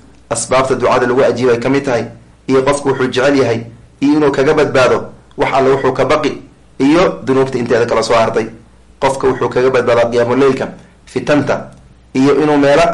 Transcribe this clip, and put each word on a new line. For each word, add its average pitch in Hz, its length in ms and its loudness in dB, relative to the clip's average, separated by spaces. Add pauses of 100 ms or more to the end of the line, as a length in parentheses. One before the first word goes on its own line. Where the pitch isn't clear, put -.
(300)
asbaabta 131 440 -2
ducada 123 320 0
lagu 123 180 0
ajiibay 117 340 0
ka 120 100 -4
mid 139 160 0
tahay, 120 200 -2 (440)
iyo 131 140 2
qofku 139 260 -2
wuxuu 127 220 -2
jecel 127 280 0
yahay, 117 220 0 (400)
iyo 143 160 2
inuu 151 160 2
kaga 139 220 0
badbaado 127 440 2 (380)
wax 139 180 -2
alle 131 160 2
wuxuu 135 220 0
ka 131 120 -2
baqi, 139 380 -2 (360)
iyo 170 460 2
dunuubta 131 340 0
inteeda 117 280 0
kala 113 160 0
soo 120 120 -2
hartay. 113 320 0 (540)
Qofka 135 280 0
wuxuu 127 200 -2
kaga 127 220 0
badbaadaa 117 400 2
qiyaamuleylka 120 580 0 (380)
fitanta, 127 640 -2 (440)
iyo 139 280 2
inuu 151 160 2
meelo 143 240 4 (120)